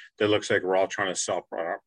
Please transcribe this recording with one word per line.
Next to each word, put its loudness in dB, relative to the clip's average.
that 4
looks 2
like 2
we're 2
all 4
trying -4
to -8
sell -2
pro-, -4